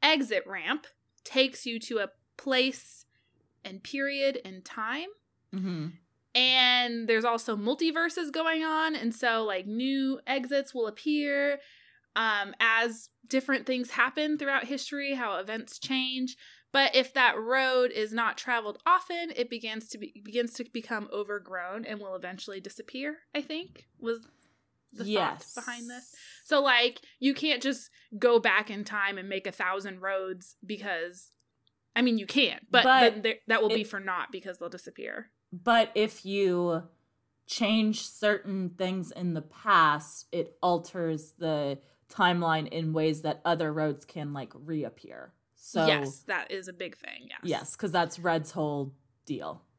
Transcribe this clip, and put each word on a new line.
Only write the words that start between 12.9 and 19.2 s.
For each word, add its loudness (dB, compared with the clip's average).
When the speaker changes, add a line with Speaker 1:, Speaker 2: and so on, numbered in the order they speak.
Speaker 1:
different 0
things -2
happen 0
throughout 0
history, -4
how -4
events -8
change. -4
But 4
if 4
that 4
road 2
is -4
not -2
traveled -4
often, 2